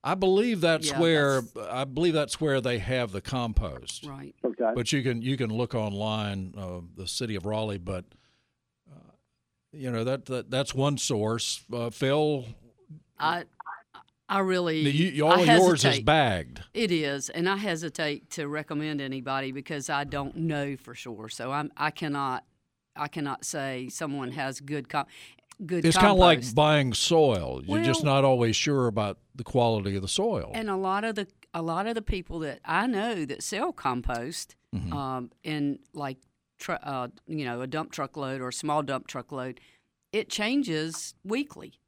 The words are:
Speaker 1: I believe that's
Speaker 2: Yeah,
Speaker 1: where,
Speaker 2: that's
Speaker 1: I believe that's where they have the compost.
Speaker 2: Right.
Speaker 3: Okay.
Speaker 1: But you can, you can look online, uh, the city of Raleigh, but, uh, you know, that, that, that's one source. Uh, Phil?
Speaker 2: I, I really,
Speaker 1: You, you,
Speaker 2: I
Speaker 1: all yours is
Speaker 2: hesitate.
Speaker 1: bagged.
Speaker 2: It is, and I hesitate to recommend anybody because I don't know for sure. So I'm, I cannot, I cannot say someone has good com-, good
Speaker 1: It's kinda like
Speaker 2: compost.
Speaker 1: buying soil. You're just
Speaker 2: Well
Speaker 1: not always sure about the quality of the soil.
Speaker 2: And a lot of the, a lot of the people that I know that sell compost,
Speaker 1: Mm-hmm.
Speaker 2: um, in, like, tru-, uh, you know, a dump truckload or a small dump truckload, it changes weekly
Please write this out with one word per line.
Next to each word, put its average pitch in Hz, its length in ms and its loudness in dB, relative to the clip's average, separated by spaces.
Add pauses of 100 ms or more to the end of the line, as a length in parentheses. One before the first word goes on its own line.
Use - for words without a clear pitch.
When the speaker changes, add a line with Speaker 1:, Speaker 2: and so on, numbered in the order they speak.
Speaker 1:
I 151 120 0
believe 190 460 4
that's 156 280 2
Speaker 2:
Yeah, 139 100 -2
Speaker 1:
where, 147 420 6
Speaker 2:
that's 110 280 -12
Speaker 1:
I 123 160 -2
believe 151 300 2
that's 147 260 0
where 139 180 2
they 120 200 0
have 120 320 -2
the 95 100 -6
compost. 110 840 -4
Speaker 2:
Right. 139 300 -14 (100)
Speaker 3:
Okay. 113 300 0
Speaker 1:
But 123 180 -2
you 143 120 0
can, 120 180 -2
you 127 160 -2
can 117 160 -2
look 117 220 -4
online, 104 840 -4
uh, 90 220 -10 (160)
the 90 120 -12
city 110 280 -6
of 90 100 -6
Raleigh, 107 320 -4
but, 90 280 -8 (840)
uh, - 200 -20 (600)
you 131 200 -6
know, 113 120 -2
that, 123 220 -4
that, 127 240 -6
that's 131 240 -2
one 139 240 2
source. 113 760 -2
Uh, 117 200 -4
Phil? 143 540 2 (760)
Speaker 2:
I, 165 240 0 (840)
I 196 120 0
really, 180 400 2
Speaker 1:
You, 151 300 4
you, 147 180 0
Speaker 2:
I 165 80 8
Speaker 1:
all 180 100 6
yours 180 340 8
is - 40 2
Speaker 2:
hesitate. 117 220 4
Speaker 1:
bagged. 110 580 2 (100)
Speaker 2:
It 220 180 0
is, 143 380 -2
and 170 180 -2
I 196 100 2
hesitate 160 720 -4
to 151 160 -6
recommend 151 540 -4
anybody 135 500 -4
because 139 380 -8
I 143 140 -2
don't 139 320 -6
know 147 420 -2
for 120 180 -18
sure. 110 340 -12
So 120 220 -8
I'm, 147 260 -4
I 151 140 -2
cannot, 139 520 -4 (520)
I 147 120 -6
cannot 143 380 -6
say 135 440 -6
someone 139 420 -6
has 135 300 -6
good 143 280 -6
com-, 143 160 -2 (600)
good 165 200 0
Speaker 1:
It's 165 120 6
kinda 202 160 10
like 175 260 10
Speaker 2:
compost. 120 160 -6
Speaker 1:
buying 151 380 6
soil. 104 680 4
You're 98 200 0
just - 200 2
Speaker 2:
Well 139 120 4
Speaker 1:
not 139 100 6
always 120 300 4
sure 139 320 2
about 104 320 -2 (160)
the 120 80 -10
quality 110 540 2
of 95 40 -2
the 95 60 -6
soil. 175 460 -2
Speaker 2:
And 220 160 -4
a 196 80 -2
lot 190 260 0
of 226 120 -4
the, 196 120 -4 (260)
a 170 80 -6
lot 165 260 -2
of 233 80 -4
the 226 60 -4
people 180 380 -6
that 151 260 -6
I 185 220 0
know 208 380 -2
that 131 180 -8
sell 220 300 -4
compost, 123 840 -4 (180)
Speaker 1:
Mm-hmm. 92 200 -4
Speaker 2:
um, 131 380 -6 (120)
in, 147 360 -2 (140)
like, 139 240 -8 (400)
tru-, - 180 -4
uh, 127 340 -6 (180)
you 156 160 -6
know, 120 160 -4
a 131 80 -6
dump 156 240 -6
truckload 135 480 -6
or 127 80 -6
a 123 60 -8
small 151 280 0
dump 135 260 -4
truckload, 127 520 -10 (540)
it 214 160 -2
changes 208 840 -2 (120)
weekly 247 480 -6 (140)